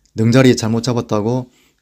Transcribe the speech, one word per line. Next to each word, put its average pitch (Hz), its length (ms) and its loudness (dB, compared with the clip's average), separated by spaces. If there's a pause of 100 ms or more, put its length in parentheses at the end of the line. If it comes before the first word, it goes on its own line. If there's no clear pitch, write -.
(140)
능자리 120 420 4
잘못 113 260 -4
잡았다고 117 680 -4 (320)